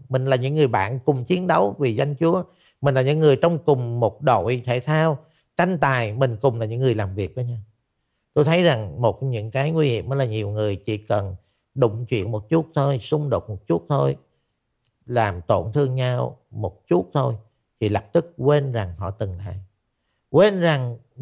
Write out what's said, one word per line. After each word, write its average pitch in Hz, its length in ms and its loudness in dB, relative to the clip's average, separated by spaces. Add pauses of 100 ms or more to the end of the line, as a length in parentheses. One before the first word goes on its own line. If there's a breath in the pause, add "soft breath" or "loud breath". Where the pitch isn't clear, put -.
Mình 131 160 0
là 135 120 2
những 131 180 -2
người 151 140 4
bạn 107 360 -2
cùng 131 200 0
chiến 180 220 -2
đấu 185 320 2
vì 127 160 0
danh 143 260 -2
Chúa. 170 220 2 (380 soft breath)
Mình 139 140 2
là 131 80 2
những 147 180 0
người 151 160 6
trong 170 220 2
cùng 120 420 0
một 110 220 0
đội 120 420 2
thể 123 160 -2
thao, 156 380 0 (380 soft breath)
tranh 180 220 2
tài, 127 340 2
mình 123 300 0
cùng 117 180 2
là 113 60 -2
những 117 140 -4
người 131 140 4
làm 101 200 -2
việc 95 200 -6
với 127 100 -4
nhau. 120 140 -6 (760)
Tôi 147 100 4
thấy 165 180 2
rằng 113 400 0
một 110 180 0
trong 135 100 -2
những 110 200 -4
cái 135 200 -2
nguy 156 200 2
hiểm 104 200 -2
đó 135 60 -2
là 139 80 0
nhiều 107 260 -4
người 104 260 -2
chỉ 107 220 -4
cần 101 380 -2 (380)
đụng 120 320 0
chuyện 110 240 -2
một 107 180 -6
chút 165 260 0
thôi, 139 240 0
xung 147 320 -4
đột 110 200 -2
một 98 160 -12
chút 170 220 -2
thôi, 139 280 0 (920)
làm 110 340 -2
tổn 98 320 -2
thương 135 220 0
nhau 127 440 -4 (120)
một - 380 -8
chút 180 240 0
thôi, 131 220 0 (460)
thì 110 80 2
lập 101 240 0
tức 170 240 0
quên 139 360 2
rằng 98 240 -4
họ 92 140 -6
từng 95 280 -6
là 98 60 -12
ai. 95 120 -10 (760)
Quên 190 300 4
rằng, 131 380 0 (240)